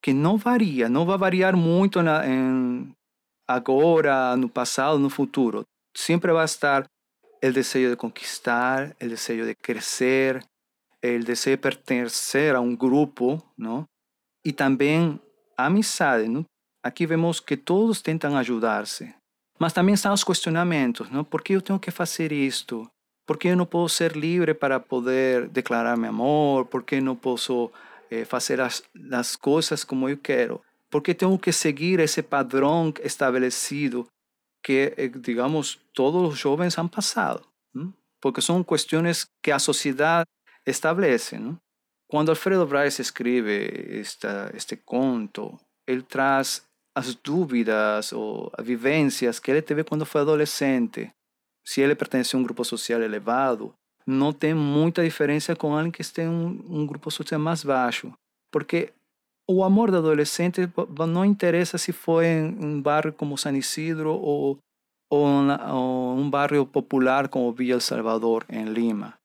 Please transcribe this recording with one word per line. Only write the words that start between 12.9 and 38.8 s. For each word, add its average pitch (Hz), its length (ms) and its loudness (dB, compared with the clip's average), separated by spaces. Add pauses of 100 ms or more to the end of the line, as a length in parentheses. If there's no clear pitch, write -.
não? 117 280 -8 (600)
E 151 80 -4
também 143 680 2 (360)
a 127 100 0
amizade, 151 600 2
não? 135 180 -2 (380)
Aqui 165 240 -2
vemos 165 340 0
que - 160 -4
todos 196 440 0
tentam 156 360 -2
ajudar-se. 113 800 -2 (420)
Mas 165 160 0
também 185 220 4
estão 202 180 2
os 202 120 0
questionamentos: 160 880 0
não? 135 120 -2
Por 151 180 -4
que - 120 -4
eu 190 100 2
tenho 196 160 -2
que 185 140 -6
fazer 160 400 -4
isto? 127 580 -4 (340)
Por 151 140 2
que 180 100 2
eu 180 80 6
não 180 80 4
posso 170 300 0
ser 160 220 0
livre 165 360 2
para 135 280 2
poder 127 680 2
declarar 117 480 0
meu 113 140 -2
amor? 135 560 2
Por 127 160 -4
que 139 180 -2
não 131 140 -2
posso 120 560 -2 (500)
eh, 113 40 -6
fazer 127 360 -2
as, 123 220 -2 (300)
as 123 240 -2
coisas 151 480 0
como 131 240 -2
eu 143 80 -4
quero, 127 440 -2 (300)
porque 147 240 0
tenho 190 240 2
que 180 140 0
seguir 165 480 0
esse 151 220 0
padrão 143 720 2 (100)
estabelecido 127 1040 -2 (560)
que, 135 340 2
eh, 131 120 -2
digamos, 127 720 -2 (140)
todos 156 400 2
os 139 60 -8
jovens 165 400 0
han 170 100 -2
passado, - 540 -4 (320)
¿m? 165 180 -10 (280)
Porque 135 200 -2
são 175 240 0
questões 160 600 -2 (160)